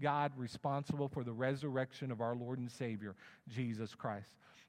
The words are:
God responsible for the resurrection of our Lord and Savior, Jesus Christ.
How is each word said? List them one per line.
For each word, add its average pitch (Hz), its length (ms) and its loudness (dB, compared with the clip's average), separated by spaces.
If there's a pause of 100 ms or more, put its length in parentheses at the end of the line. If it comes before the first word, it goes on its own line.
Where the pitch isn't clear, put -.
God 143 360 4
responsible 139 720 0
for 135 160 -2
the 120 80 -2
resurrection 131 800 0
of 110 80 -2
our 117 160 2
Lord 123 240 -2
and 120 100 -2
Savior, 107 460 -4 (320)
Jesus 113 480 -2
Christ. 107 400 -4 (320)